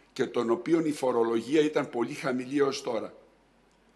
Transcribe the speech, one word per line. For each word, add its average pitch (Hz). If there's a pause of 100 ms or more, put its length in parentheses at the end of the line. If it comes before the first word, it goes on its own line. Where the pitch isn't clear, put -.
(140)
και 120
των 117
οποίων 160
η 151
φορολογία 120
ήταν 151
πολύ 120
χαμηλή 131
έως 135
τώρα. 107 (840)